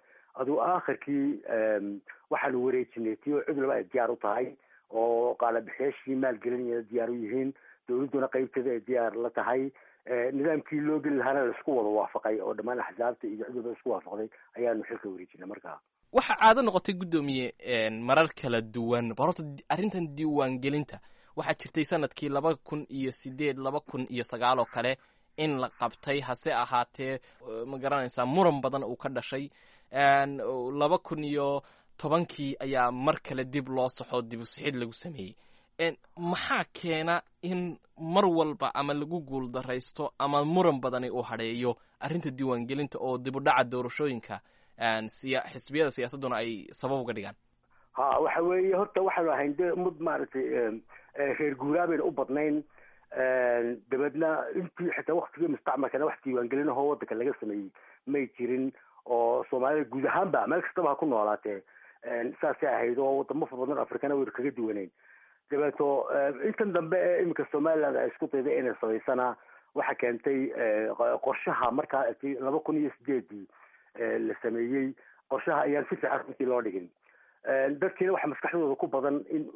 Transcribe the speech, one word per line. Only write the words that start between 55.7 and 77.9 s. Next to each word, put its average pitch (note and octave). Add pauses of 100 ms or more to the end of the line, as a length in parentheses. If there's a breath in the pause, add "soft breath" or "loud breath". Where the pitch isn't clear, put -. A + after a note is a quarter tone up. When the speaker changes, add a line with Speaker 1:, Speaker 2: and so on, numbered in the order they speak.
Speaker 1:
wax -
diiwaangelin C3
ahoo C#3
waddanka C#3+
laga B2
sameeyey G2+ (380 loud breath)
may C#3 (100)
jirin B2+ (340 soft breath)
oo A#2+
Soomaalida C3+
guud C3
ahaanba C#3+
meel D#3+
kastaba E3
ha C#3
ku D#3+
noolaatee, G#2 (440 loud breath)
een, A#2
saasay D#3+
ahayd A#2+
oo C3+
waddamo C#3
fara B2+
badan B2+
Afrikana C#3
way C3+
kaga C3
duwaneen. G#2+ (600 soft breath)
Dabeeto, C#3+
een, C#3
intan G#3
dambe E3
ee F3
iminka D#3+
Somaliland D3+
ay B2
isku C3+
dayday C#3
inay B2
samaysana A#2 (400 loud breath)
waxa C#3
keentay, C3
ee, A2
qo-, A#2+
qorshaha C3
markaa C3+ (340)
laba C3+
kun D#3
iyo D3
siddeedii, G#2 (520 soft breath)
ee, A2+
la A2
sameeyey. B2 (360 soft breath)
Qorshaha D3
ayaan C#3+
si -
fiican C#3
runtii C3+
loo B2
dhigin. F#2 (600 soft breath)
Een, C3+
dadkiina F#3